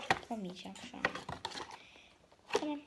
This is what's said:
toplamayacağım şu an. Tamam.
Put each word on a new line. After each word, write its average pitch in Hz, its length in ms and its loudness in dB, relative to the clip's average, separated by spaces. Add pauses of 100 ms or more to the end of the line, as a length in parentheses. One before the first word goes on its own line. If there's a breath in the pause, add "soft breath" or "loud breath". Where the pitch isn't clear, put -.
toplamayacağım 190 680 2 (160)
şu - 60 -10
an. - 60 -8 (1500 loud breath)
Tamam. 294 340 6